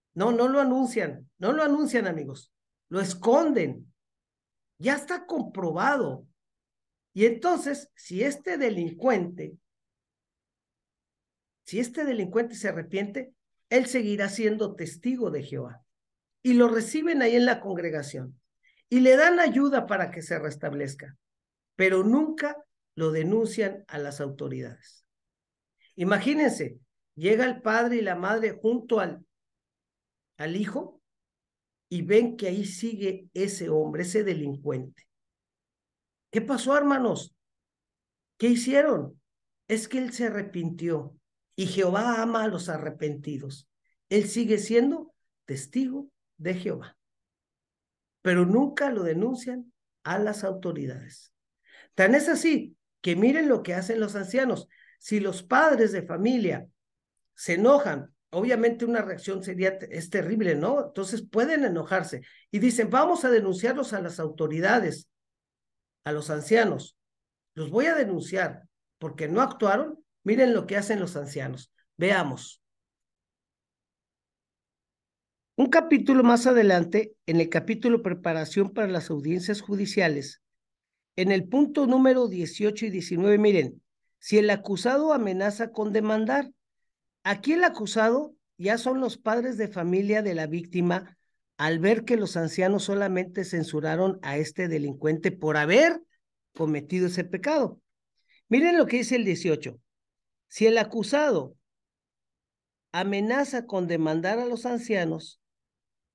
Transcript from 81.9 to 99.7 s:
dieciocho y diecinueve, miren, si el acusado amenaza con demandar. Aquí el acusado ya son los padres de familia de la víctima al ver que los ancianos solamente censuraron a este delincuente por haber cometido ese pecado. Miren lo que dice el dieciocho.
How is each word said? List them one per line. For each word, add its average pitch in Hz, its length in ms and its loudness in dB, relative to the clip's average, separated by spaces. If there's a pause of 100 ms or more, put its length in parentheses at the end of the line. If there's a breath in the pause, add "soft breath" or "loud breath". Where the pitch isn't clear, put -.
dieciocho 208 580 -4
y 208 40 -4
diecinueve, 185 460 2
miren, 196 460 2 (360)
si - 200 2
el 208 120 6
acusado 233 600 0
amenaza 202 580 -2
con 214 220 -4
demandar. 220 580 0 (720)
Aquí 202 300 0
el 349 100 4
acusado 226 680 0 (220)
ya 208 220 0
son 254 220 -2
los 247 180 -4
padres 240 400 -2
de 208 100 -2
familia 196 540 0
de 196 120 -2
la 160 120 -2
víctima 175 720 -2 (400)
al 160 200 0
ver 214 260 2
que 240 120 2
los 208 200 -4
ancianos 185 480 0
solamente 190 600 -2
censuraron 160 800 -2
a 143 160 -4
este 156 300 -4
delincuente 151 600 -2
por 151 260 -2
haber 262 460 4 (520)
cometido 156 540 -2
ese 180 160 -4
pecado. 262 560 -2 (680)
Miren 330 300 6
lo 294 80 6
que 240 120 0
dice 247 180 0
el 233 80 0
dieciocho. 160 540 -2 (680)